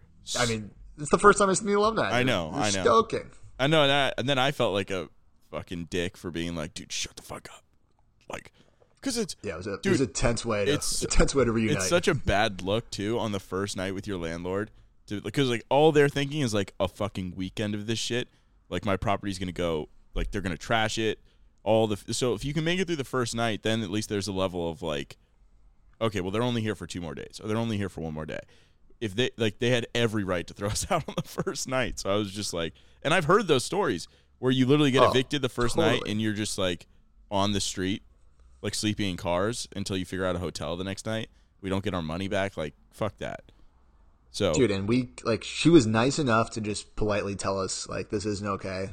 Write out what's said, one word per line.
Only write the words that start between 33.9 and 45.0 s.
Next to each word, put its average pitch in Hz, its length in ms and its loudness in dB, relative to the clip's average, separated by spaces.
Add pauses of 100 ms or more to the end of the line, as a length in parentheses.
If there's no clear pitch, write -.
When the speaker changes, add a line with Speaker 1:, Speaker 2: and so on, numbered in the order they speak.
Speaker 1:
where 127 120 2
you 131 140 4
literally 147 240 6
get 127 120 6
Speaker 2:
Oh, 107 80 8
Speaker 1:
evicted 135 320 0
the 131 60 -2
first - 280 0
night 110 180 4
Speaker 2:
totally. - 160 -4
Speaker 1:
and 107 100 -2
you're 110 140 0
just, 101 240 -4
like, 90 280 -2 (440)
on 101 220 2
the 98 80 0
street 95 420 -2 (600)
like, 104 120 -6
sleeping 107 360 0
in 87 60 -4
cars 95 580 -2
until 98 220 -4
you 92 80 -2
figure 92 200 -4
out 90 120 0
a - 20 -4
hotel 80 380 -6
the 92 80 -6
next 95 220 -8
night. 110 220 -6 (320)
We 95 100 -6
don't 95 140 -2
get 98 100 -2
our 87 80 -2
money 85 260 -4
back. 98 280 -2
Like, 78 180 -6 (160)
fuck - 280 -6
that. 52 240 -8 (880)
So 92 240 2
Speaker 2:
Dude, 120 160 4
and 98 180 -2
we, 123 220 2 (140)